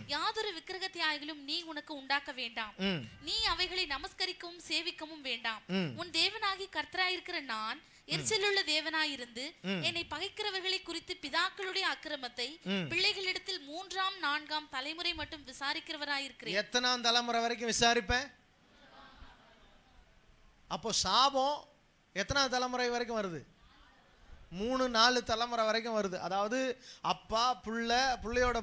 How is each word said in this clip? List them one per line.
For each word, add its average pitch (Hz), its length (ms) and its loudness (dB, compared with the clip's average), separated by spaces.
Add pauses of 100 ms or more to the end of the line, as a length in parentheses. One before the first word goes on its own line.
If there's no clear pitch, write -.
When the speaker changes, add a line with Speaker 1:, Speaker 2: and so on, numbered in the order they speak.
Speaker 1:
யாதொரு 415 460 -2
விக்கிரகத்தையாகிலும் 320 880 -4
நீ 311 180 -4
உனக்கு 311 340 -8
உண்டாக்க 277 360 -2
வேண்டாம். 233 460 -6
Speaker 2:
ம். 185 220 0 (220)
Speaker 1:
நீ 403 220 -4
அவைகளை 359 440 0
நமஸ்கரிக்கவும் 349 800 -6
சேவிக்கவும் 320 540 -6
வேண்டாம். 233 460 -4
Speaker 2:
ம். 175 280 0
Speaker 1:
உன் 349 140 -8
தேவனாகி 381 600 0
கர்த்தராயிருக்கிற 359 720 -2
நான் 226 360 -4
Speaker 2:
ம். - 340 -14
Speaker 1:
எரிச்சலுள்ள 392 540 2
தேவனாயிருந்து 302 960 -2
Speaker 2:
ம். 202 200 -2
Speaker 1:
என்னை 330 280 -2
பகைக்கிறவர்களை 381 760 -4
குறித்து 339 380 -8
பிதாக்களுடைய 370 600 -2
அக்கிரமத்தை 285 840 -4
Speaker 2:
ம். 226 260 -2
Speaker 1:
பிள்ளைகளிடத்தில் 370 760 -2
மூன்றாம் 381 540 -4
நான்காம் 302 500 -2
தலைமுறை 320 440 -4
மட்டும் 294 320 -8
விசாரிக்கிறவராயிருக்கிறேன்." 277 1160 -4
Speaker 2:
எத்தனாம் 247 380 2
தலைமுறை 233 400 4
வரைக்கும் 233 280 0
விசாரிப்பேன்? 240 600 4 (2250)
அப்போ 165 240 -4
சாபம் 262 760 4 (460)
எத்தனாம் 262 360 6
தலைமுறை 247 400 2
வரைக்கும் 233 320 0
வருது? 165 360 -6 (920)
மூணு 247 380 2
நாலு 240 340 8
தலைமுறை 233 420 2
வரைக்கும் 220 360 2
வருது. 185 160 0
அதாவது 214 680 0 (180)
அப்பா, 233 640 0
புள்ள, 233 580 2
புள்ளையோட 240 400 2